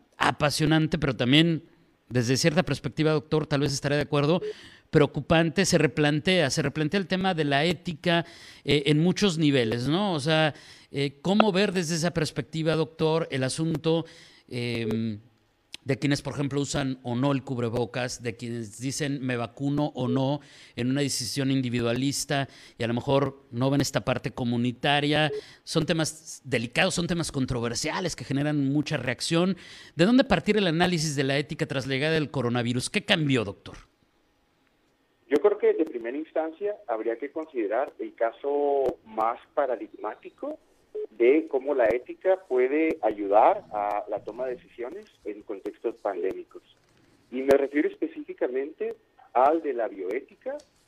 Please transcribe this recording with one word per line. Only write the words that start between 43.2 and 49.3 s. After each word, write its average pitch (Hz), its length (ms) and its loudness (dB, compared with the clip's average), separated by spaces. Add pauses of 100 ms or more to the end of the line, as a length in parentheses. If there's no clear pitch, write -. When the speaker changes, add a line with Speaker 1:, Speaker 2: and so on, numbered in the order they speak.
Speaker 2:
a 104 380 -2
la 104 160 -6
toma 117 200 -8
de 127 100 -6
decisiones 139 500 -14 (180)
en 104 200 -12
contextos 104 520 -8
pandémicos. 90 680 -6 (680)
Y 131 120 -4
me 139 120 6
refiero 139 320 2
específicamente 156 1080 -6 (360)